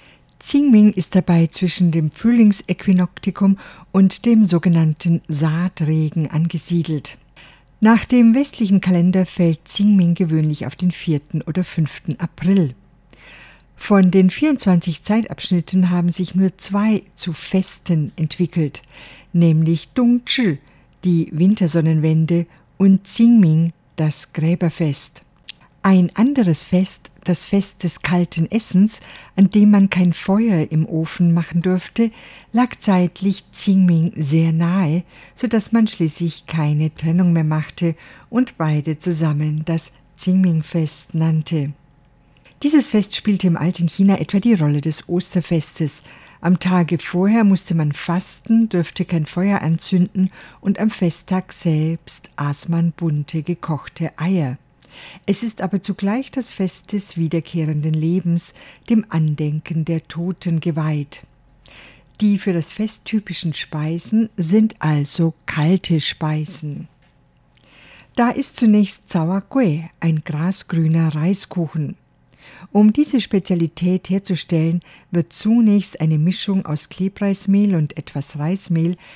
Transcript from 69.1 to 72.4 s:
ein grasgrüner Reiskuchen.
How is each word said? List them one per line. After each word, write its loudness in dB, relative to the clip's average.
ein 0
grasgrüner -2
Reiskuchen. -4